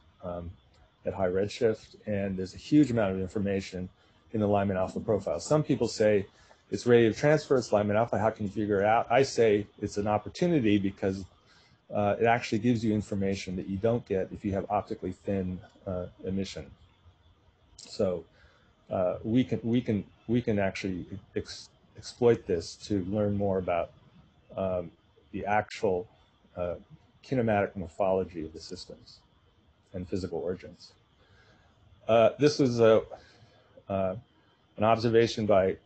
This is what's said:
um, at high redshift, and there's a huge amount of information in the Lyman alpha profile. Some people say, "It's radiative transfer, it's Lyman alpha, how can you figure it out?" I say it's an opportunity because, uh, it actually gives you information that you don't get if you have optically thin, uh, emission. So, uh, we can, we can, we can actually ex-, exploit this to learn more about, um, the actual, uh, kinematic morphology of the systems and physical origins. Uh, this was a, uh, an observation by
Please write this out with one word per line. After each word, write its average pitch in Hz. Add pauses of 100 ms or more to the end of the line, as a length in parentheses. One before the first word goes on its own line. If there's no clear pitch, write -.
(240)
um, 87 (540)
at 95
high 95
redshift, 104 (100)
and 98
there's 92
a -
huge 147
amount 107
of 95
information 95 (440)
in 110
the 104
Lyman 101
alpha 92
profile. 95
Some 151
people 120
say, 104 (440)
"It's 104
radiative 117
transfer, 147
it's 120
Lyman 104
alpha, 117
how 110
can 107
you 98
figure 104
it 101
out?" 110
I 127
say 110 (140)
it's 104
an 104
opportunity 107
because, 95 (680)
uh, 104
it 110
actually 117
gives 117
you 110
information 98
that 95
you 95
don't 117
get 95
if 90
you 101
have 95
optically 101
thin, 92 (300)
uh, 90 (160)
emission. 95 (1080)
So, 90 (640)
uh, 90
we 113
can, 123
we 117
can, 107 (240)
we 120
can 110
actually 95 (300)
ex-, - (280)
exploit -
this 85
to 98
learn 104
more 98
about, 87 (640)
um, 90 (400)
the 95
actual, 98 (500)
uh, 87 (480)
kinematic 110
morphology 92
of 78
the 80
systems - (760)
and 90
physical 90
origins. 87 (1120)
Uh, 110
this 147
was 120
a, 110 (840)
uh, 95 (640)
an 104
observation 113
by 95